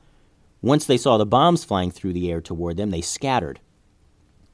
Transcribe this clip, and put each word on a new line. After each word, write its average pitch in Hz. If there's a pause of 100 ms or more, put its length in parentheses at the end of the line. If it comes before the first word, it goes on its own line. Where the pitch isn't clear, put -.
(640)
Once 143
they 127
saw 123
the 107
bombs 156
flying 92
through 92
the 90
air 82
toward 85
them, 104
they 85
scattered. 113 (920)